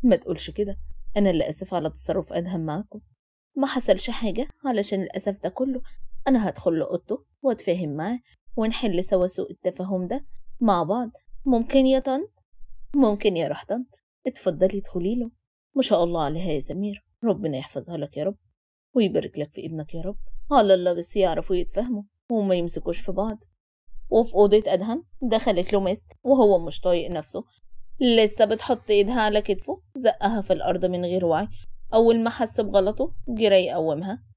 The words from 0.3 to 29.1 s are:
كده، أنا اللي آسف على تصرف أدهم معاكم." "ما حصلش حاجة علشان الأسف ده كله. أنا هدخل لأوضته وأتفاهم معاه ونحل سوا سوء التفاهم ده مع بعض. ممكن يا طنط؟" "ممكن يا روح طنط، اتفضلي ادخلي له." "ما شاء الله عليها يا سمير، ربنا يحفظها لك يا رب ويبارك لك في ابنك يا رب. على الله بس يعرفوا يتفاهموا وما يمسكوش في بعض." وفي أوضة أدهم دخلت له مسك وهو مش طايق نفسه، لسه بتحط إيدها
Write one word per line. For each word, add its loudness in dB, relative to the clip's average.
كده، -6
أنا 4
اللي 0
آسف -8
على -2
تصرف -6
أدهم -4
معاكم." -6
"ما 0
حصلش 2
حاجة -2
علشان 0
الأسف -6
ده -2
كله. -4
أنا 4
هدخل -2
لأوضته -6
وأتفاهم -2
معاه -4
ونحل 0
سوا 2
سوء -6
التفاهم -4
ده -6
مع 4
بعض. -2
ممكن 4
يا 4
طنط؟" -4
"ممكن 4
يا 0
روح -6
طنط، -4
اتفضلي 0
ادخلي -4
له." -6
"ما 2
شاء 4
الله 0
عليها -2
يا 0
سمير، -8
ربنا -2
يحفظها -10
لك -8
يا -4
رب -4
ويبارك 0
لك -6
في -14
ابنك -8
يا -6
رب. -6
على 8
الله 4
بس -6
يعرفوا 2
يتفاهموا -2
وما 2
يمسكوش -2
في -2
بعض." -4
وفي 4
أوضة 6
أدهم -2
دخلت 0
له 4
مسك -4
وهو 6
مش -8
طايق 0
نفسه، -8
لسه 4
بتحط -2
إيدها 4